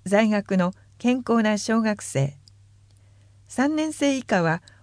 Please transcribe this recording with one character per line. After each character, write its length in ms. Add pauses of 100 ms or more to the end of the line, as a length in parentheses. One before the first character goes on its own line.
在 240
学 260
の 180 (240)
健 300
康 160
な 140
小 240
学 200
生。 360 (1120)
三 260
年 160
生 240
以 80
下 180
は 220 (200)